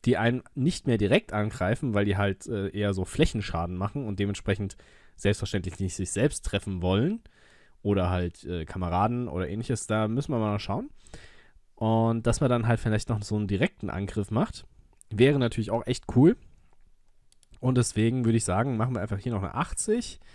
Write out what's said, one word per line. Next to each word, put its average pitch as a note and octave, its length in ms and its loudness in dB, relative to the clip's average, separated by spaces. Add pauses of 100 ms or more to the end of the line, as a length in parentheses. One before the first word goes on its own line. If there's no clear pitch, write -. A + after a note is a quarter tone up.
die A#2+ 120 4
einen A#2 260 2 (120)
nicht C#3+ 320 -2
mehr A#2+ 120 2
direkt G#2 340 2
angreifen, G#2+ 640 -2
weil G#2 100 4
die G2+ 120 2
halt, G2 300 -2
äh, G2+ 240 -4
eher G2+ 240 -2
so F#2 100 -2
Flächenschaden F2+ 720 -2
machen G#2 300 -4
und G2 120 -6
dementsprechend G2+ 580 -2 (400)
selbstverständlich F#2 640 -2
nicht F#2+ 160 -4
sich F#2+ 160 -4
selbst B2+ 340 0
treffen G2 380 -4
wollen A2+ 380 2 (600)
oder F#2+ 280 2
halt, F2+ 340 -2
äh, E2 200 -6
Kameraden F#2+ 640 0
oder F2 200 -4
ähnliches, A2+ 380 -6
da G#2+ 220 0
müssen B2+ 240 -2
wir B2 60 0
mal G#2 200 0
schauen. G3 300 -6 (920)
Und A2+ 460 2
dass - 120 2
man C#3+ 80 4
dann A#2 200 2
halt A#2 100 2
vielleicht G#2+ 300 -2
noch A2 160 -2
so - 100 -4
einen G#2 140 -2
direkten G2 420 -2
Angriff G2 400 -4
macht, - 380 -2 (420)
wäre C3+ 300 6
natürlich A2+ 320 0
auch A#2 120 -2
echt - 200 -2 (100)
cool. D#3 220 8 (1200)
Und B2+ 180 2
deswegen A#2 480 2
würde A2+ 140 4
ich A2 60 0
sagen, A2+ 320 0
machen A#2+ 180 0
wir G2 80 -4
einfach G#2 160 -4
hier A#2+ 140 -4
noch G2+ 100 -2
eine - 140 -6
achtzig, - 640 -4 (140)